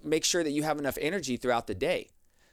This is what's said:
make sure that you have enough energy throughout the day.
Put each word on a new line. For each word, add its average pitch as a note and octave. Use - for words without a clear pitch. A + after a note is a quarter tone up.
make D#3
sure F3
that D3+
you D3
have D3+
enough C3+
energy C#3+
throughout A#2+
the G#2
day. C#3+